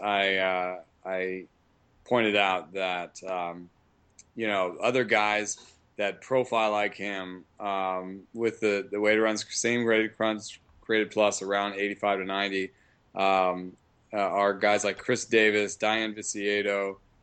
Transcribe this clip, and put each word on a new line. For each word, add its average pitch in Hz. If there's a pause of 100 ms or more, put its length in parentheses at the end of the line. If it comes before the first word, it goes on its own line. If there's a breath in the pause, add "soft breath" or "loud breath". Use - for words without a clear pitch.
I, 98
uh, 90 (260)
I 92 (600)
pointed 110
out 92
that, 90
um, 87 (680)
you 113
know, 92
other 123
guys 104 (400 loud breath)
that 98
profile 117
like 104
him, 95 (160)
um, 95 (120)
with 113
the, 101
the 101
weighted 107
runs, 110
same 120
rated 110
runs 110 (220)
created 110
plus 104
around 101
eighty-five 101
to 92
ninety, 98 (420 soft breath)
um, 92 (360)
uh, 110
are 101
guys 104
like 98
Chris -
Davis, 107
Diane 107
Viciedo, 101 (240)